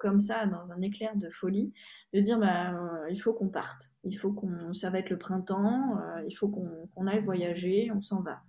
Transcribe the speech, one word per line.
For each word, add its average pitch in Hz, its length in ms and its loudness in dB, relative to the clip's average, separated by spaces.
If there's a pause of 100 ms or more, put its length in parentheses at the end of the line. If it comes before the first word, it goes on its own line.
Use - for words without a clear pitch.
comme 202 180 6
ça, 220 280 2
dans 175 260 -2
un 175 80 -6
éclair 208 340 -2
de 202 140 -2
folie, 202 460 0 (400)
de 202 60 6
dire, « 226 200 6
Bah, 180 320 4
euh, 170 380 -4
il 202 100 -2
faut 226 140 2
qu'on 196 160 0
parte. - 420 -8 (100)
Il 196 160 -6
faut 196 140 0
qu'on, 175 400 -4
ça 190 160 -4
va 185 100 0
être 190 120 -4
le 175 80 0
printemps, 202 800 0
euh, 165 280 -6
il 180 80 -8
faut 208 140 0
qu'on, 175 460 -6
qu'on 185 120 -2
aille 208 160 2
voyager, 185 720 2
on 202 60 2
s'en 196 220 -2
va. » 160 260 -6